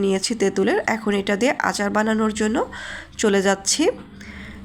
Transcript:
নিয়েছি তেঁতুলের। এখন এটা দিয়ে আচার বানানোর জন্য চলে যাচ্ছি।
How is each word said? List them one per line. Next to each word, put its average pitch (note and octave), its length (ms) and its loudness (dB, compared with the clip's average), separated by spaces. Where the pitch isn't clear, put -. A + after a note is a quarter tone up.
নিয়েছি F#3+ 260 0
তেঁতুলের। G3 380 2
এখন A3 160 -2
এটা G3+ 200 0
দিয়ে C4 120 4
আচার G3+ 260 0
বানানোর G#3+ 440 2
জন্য G#3+ 180 0
চলে G3+ 260 4
যাচ্ছি। G3 360 2